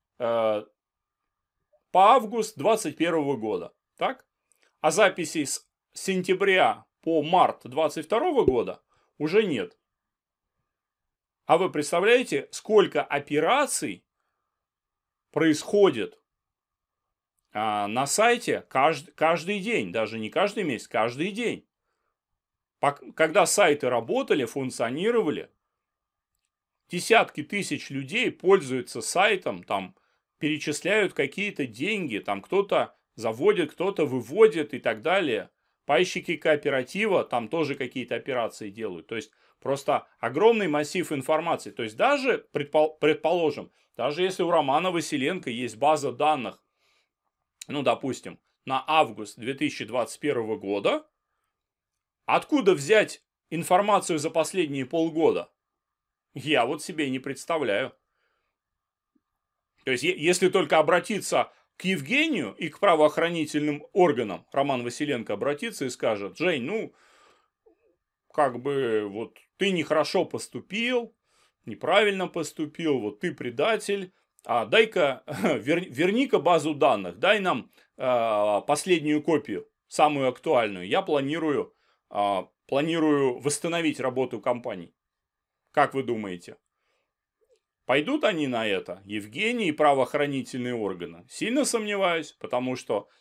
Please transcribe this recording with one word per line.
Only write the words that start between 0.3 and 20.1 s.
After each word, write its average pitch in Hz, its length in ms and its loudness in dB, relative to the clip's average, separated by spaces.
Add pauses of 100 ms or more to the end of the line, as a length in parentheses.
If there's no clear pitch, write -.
по 196 220 8
август 220 440 0
двадцать 165 380 0
первого 160 400 0
года, 107 380 -6 (240)
так? 214 280 -4 (540)
А 160 120 2
записей 175 540 2
с - 220 -10 (240)
сентября 185 960 2 (160)
по 160 200 0
март 151 420 2
двадцать 147 420 -2
второго 269 400 2
года 104 360 0 (360)
уже 180 280 2
нет. 113 320 -4 (1700)
А 156 120 4
вы 175 120 0
представляете, 175 840 0
сколько 175 520 2
операций 151 1000 -2 (1300)
происходит, 151 920 2 (1300)
а, 104 360 -2
на 123 200 -2
сайте 214 640 0
кажд-, 147 440 0
каждый 165 460 0
день, 180 320 -4
даже 113 280 -4